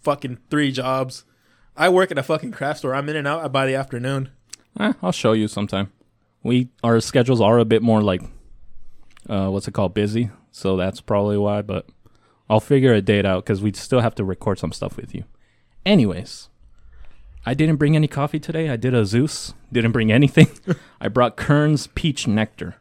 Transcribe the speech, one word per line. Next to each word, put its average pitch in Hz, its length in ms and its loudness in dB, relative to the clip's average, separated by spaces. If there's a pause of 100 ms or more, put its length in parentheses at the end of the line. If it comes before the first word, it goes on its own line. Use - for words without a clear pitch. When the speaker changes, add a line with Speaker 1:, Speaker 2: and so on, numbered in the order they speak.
Speaker 1:
fucking 143 380 -6 (100)
three 147 220 0
jobs. 131 520 -6 (540)
I 165 120 4
work 180 220 2
at 147 60 -4
a 131 60 -2
fucking 151 280 -4
craft 147 280 -6
store. 131 160 -4
I'm 139 140 -6
in 156 60 -6
and 143 120 -4
out 151 240 -4
by 135 140 0
the 131 100 0
afternoon. 135 540 -6 (500)
Speaker 2:
Eh, 208 220 0
I'll 180 100 -2
show 113 220 0
you 110 140 0
sometime. 101 440 -4 (520)
We, 123 260 0 (140)
our 117 160 4
schedules 120 420 2
are 107 160 6
a 117 80 4
bit 110 160 2
more, 110 220 4
like, 92 180 0 (1080)
uh, 95 200 -2
what's 98 180 -4
it 104 60 -10
called, 92 200 -2
busy. 107 360 -2 (220)
So 95 260 -4
that's 92 240 -4
probably 104 360 -2
why, 104 260 -2
but 95 240 -8 (640)
I'll 110 100 4
figure 131 340 4
a 104 80 4
date 101 240 2
out 92 200 0
'cause 98 160 -2
we 104 120 0
still - 280 -2
have 110 140 -2
to 107 80 -4
record 95 360 -4
some 80 120 -6
stuff - 240 -10
with - 200 -14
you. - 80 -10 (640)
Anyways, 117 640 0 (1000)
I 123 80 -2
didn't 156 220 2
bring 151 180 4
any 156 120 2
coffee 147 320 -4
today. 160 300 -4
I 127 60 -2
did 123 180 -2
a 113 120 4
Zeus. 120 480 -2 (180)
Didn't 117 200 2
bring 110 200 2
anything. 131 360 6 (280)
<laughs> - 260 -16
I - 60 -4
brought 117 280 0
Kern's 151 520 0
Peach - 400 -4
Nectar. 104 540 -2